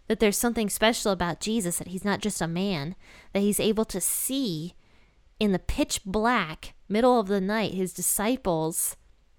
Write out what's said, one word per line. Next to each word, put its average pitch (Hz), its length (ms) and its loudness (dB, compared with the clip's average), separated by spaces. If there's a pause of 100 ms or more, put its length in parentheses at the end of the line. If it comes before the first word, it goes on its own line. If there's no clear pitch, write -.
that 220 120 0
there's 208 180 4
something 226 320 0
special 220 420 2
about 175 280 -2
Jesus, 208 380 -2
that 151 100 -8
he's 180 160 -8
not 202 160 0
just - 220 -4
a 165 60 0
man, 175 480 -4 (360)
that 196 80 0
he's 202 200 2
able 214 260 2
to 185 160 -6
see 185 760 -4 (640)
in 208 120 4
the 175 80 2
pitch - 460 -2
black 202 680 -2 (160)
middle 240 300 6
of 196 80 0
the 202 140 0
night 208 320 -2
his 185 200 -2
disciples 180 1040 -2 (420)